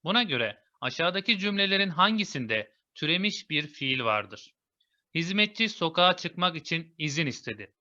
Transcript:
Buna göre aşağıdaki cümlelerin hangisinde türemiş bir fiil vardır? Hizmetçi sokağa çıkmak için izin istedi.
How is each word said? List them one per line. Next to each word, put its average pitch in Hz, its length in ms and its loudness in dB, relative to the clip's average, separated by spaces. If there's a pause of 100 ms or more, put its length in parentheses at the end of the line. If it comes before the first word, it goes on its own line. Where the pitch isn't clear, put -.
Buna 220 180 2
göre 120 360 0 (220)
aşağıdaki 185 580 0
cümlelerin 196 500 0
hangisinde 156 840 0 (220)
türemiş 180 560 -2
bir 147 160 0
fiil 135 340 -2
vardır? 104 540 -2 (600)
Hizmetçi 208 540 0
sokağa 180 480 2
çıkmak 175 400 -2
için 165 420 -6
izin 151 280 -2
istedi. 107 540 -8